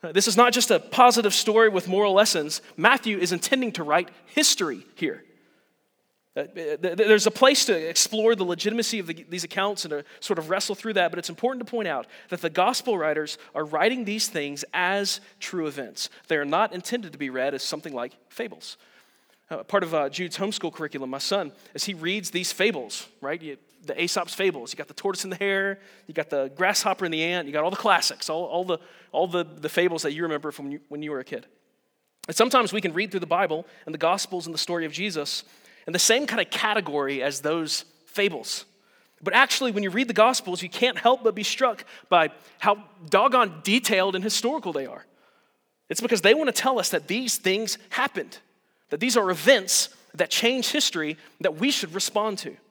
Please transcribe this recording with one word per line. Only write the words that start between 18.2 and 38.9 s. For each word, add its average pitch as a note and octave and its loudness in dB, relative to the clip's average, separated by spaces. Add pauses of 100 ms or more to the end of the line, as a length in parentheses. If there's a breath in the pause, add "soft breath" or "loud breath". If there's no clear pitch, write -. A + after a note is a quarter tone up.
fables. - -12 (720 soft breath)
Uh, D#3+ -8
part G3 0
of, E3 -6
uh, C#3+ 2
Jude's D#3 -8
homeschool G3 -4
curriculum, C3+ -8
my C3+ -8
son, E3+ -4 (240 loud breath)
as - -4
he G3+ -6
reads F3 -4
these F3 -4
fables, D3 -2 (140)
right? D3+ -6
You, D3 -14 (260)
the D#3+ -6
Aesop's F3 -2
fables. E3 -2
You - -10
got D3 -12
the - -20
tortoise F#3+ -4
and F#3+ -8
the F3+ -10
hare, G3 -2 (260 loud breath)
you D#3 -18
got D#3 -4
the C3+ -2
grasshopper F#3+ 0
and E3 -2
the D#3+ -2
ant, E3+ -2
you C#3+ -10
got D3+ 0
all F3+ 2
the G3 -6
classics, E3+ 2
all, E3 -2
all E3 -4
the, F3+ -2 (320 loud breath)
all E3 2
the, F3 -2
the D#3 -10
fables F3 0
that D3+ -2
you D#3+ -6
remember D3+ -4
from C#3+ -10
you, D3 -10
when D3+ -10
you D3+ -8
were C#3+ -6
a C3 -8
kid. - -12 (800)
And D#3+ -4
sometimes A#3+ 4
we G#3 -2
can F3+ -4
read F#3+ -2
through F#3+ -4
the E3+ -6
Bible E3+ 0 (180 loud breath)
and D#3 -10
the D#3 -8
Gospels F3 0
and E3 -10
the D3+ -4
story E3+ -2
of D3 -8
Jesus D#3+ -4 (460 soft breath)
in - -8
the - 0
same B3 4
kind A3+ -2
of F3 0
category D3 -2
as C#3 -4
those D#3 -2 (220)
fables. - -4 (540 soft breath)